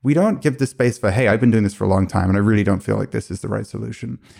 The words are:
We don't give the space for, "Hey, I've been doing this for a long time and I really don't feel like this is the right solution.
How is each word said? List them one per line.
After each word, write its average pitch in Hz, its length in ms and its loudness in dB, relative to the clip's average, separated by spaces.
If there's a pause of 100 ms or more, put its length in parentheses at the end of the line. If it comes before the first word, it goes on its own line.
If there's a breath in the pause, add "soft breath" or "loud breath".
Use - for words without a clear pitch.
We 135 120 0
don't 185 280 0
give 135 160 -2
the 131 100 -2
space 120 300 0
for, 104 140 0
"Hey, 117 160 2
I've 107 140 2
been 120 100 4
doing 110 140 2
this 101 80 -2
for - 100 -6
a 98 60 0
long 95 180 2
time 92 220 0
and 98 80 2
I 101 40 2
really 104 220 2
don't 95 160 0
feel 104 160 -4
like 104 160 -4
this 110 180 -6
is 95 120 -10
the - 80 -10
right 107 180 -6
solution. - 520 -12 (200 loud breath)